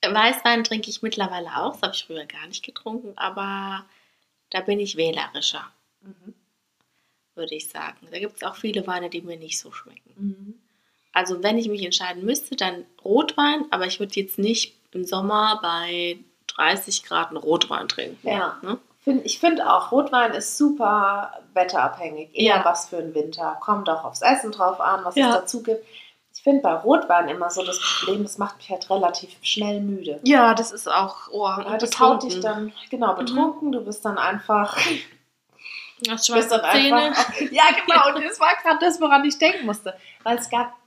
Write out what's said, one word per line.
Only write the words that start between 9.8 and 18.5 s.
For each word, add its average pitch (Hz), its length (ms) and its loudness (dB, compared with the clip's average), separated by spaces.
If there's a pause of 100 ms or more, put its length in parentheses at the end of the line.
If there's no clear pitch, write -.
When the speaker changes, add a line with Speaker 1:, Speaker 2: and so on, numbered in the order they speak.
Speaker 2:
Mhm. 196 440 -8 (520)
Speaker 1:
Also 185 280 -2
wenn 214 160 2
ich 226 120 -2
mich 202 160 -4
entscheiden 180 400 -4
müsste, 262 320 -4
dann 180 260 -2 (220)
Rotwein, 294 680 2
aber 185 160 -2
ich 185 140 -6
würd 202 160 -8
jetzt 196 200 -6
nicht 220 380 -2 (160)
im 185 140 -8
Sommer 208 560 0
bei 175 560 -4 (300)
dreißig 190 560 0
Grad 165 260 -2
einen 160 80 -10
Rotwein 156 500 0
trinken. - 400 -8
Speaker 2:
Ja. 196 340 -2